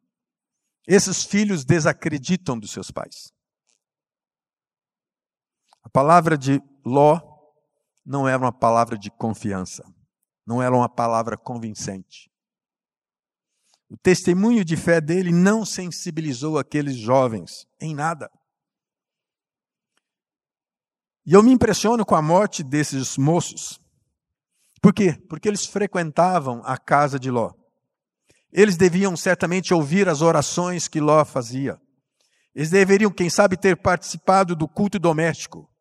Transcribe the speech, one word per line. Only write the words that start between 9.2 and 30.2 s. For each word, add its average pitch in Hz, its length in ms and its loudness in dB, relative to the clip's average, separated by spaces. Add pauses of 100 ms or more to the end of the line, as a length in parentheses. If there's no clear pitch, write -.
não 117 160 -4
era 127 140 0
uma 120 140 2
palavra 117 480 -2
convincente. 107 920 -12 (1600)
O - 80 -20
testemunho 190 680 2
de 160 120 -2
fé 170 240 2
dele 175 300 -2
não 190 340 2
sensibilizou 156 960 -6
aqueles 147 380 -4
jovens 117 720 -2 (120)
em 160 140 -10
nada. 147 360 -8 (3000)
E 151 60 6
eu 202 80 10
me 240 100 6
impressiono 220 540 0
com 220 80 2
a 160 80 2
morte 180 400 0
desses 135 560 -4
moços. - 600 -2 (1000)
Por 202 140 6
quê? 190 180 2 (160)
Porque 156 180 -10
eles 208 200 -4
frequentavam 170 960 -2
a 131 140 -6
casa 143 420 0
de 127 100 -6
Ló. 113 220 -4 (960)
Eles 190 280 4
deviam 185 360 2
certamente 180 600 -2
ouvir 170 340 2
as 151 140 0